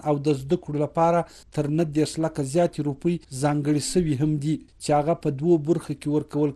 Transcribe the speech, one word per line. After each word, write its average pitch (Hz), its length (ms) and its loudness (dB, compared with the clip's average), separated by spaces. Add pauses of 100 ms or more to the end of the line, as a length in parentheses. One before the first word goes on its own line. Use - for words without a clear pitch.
او 147 120 2
د 143 160 0
زده 135 220 0
کړو 151 300 -6
لپاره 165 400 2 (280)
تر 147 140 -2
نه 156 160 0
دېرش 151 360 0
لکه 160 240 -2 (100)
زیاتې 170 340 2
روپۍ 156 280 -2 (260)
ځانګړې 147 400 0 (120)
سوي 160 280 2
هم 156 160 2
دي 147 180 -2 (260)
چې - 100 -4
هغه 147 220 2
په 156 160 -2
دوو 156 280 2
برخو 156 360 -2
کې - 140 -8
ورکول 147 480 0